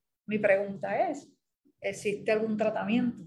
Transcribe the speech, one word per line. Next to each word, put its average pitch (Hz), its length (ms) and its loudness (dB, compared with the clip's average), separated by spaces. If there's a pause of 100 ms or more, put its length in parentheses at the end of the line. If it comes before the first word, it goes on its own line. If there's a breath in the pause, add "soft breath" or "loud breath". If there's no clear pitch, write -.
(260)
Mi 214 120 0
pregunta 202 720 2
es, - 200 -10 (500)
¿existe 202 520 -2
algún 220 240 0
tratamiento? 214 720 0